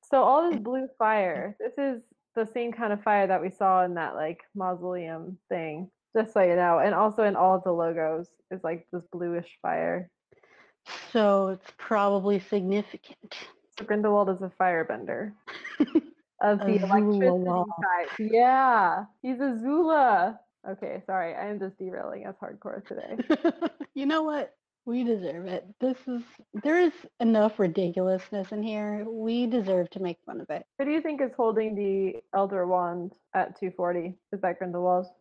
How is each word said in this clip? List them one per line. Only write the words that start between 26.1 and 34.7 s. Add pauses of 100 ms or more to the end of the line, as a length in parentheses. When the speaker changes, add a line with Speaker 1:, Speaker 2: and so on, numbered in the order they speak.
Speaker 2:
there
is (280)
enough
ridiculousness
in
here.
We
deserve
to
make
fun
of
it. (100)
Speaker 1:
Who
do
you
think
is
holding
the (140)
Elder
Wand (200)
at
two
forty? (180)
Is
that
Grindelwald? (140)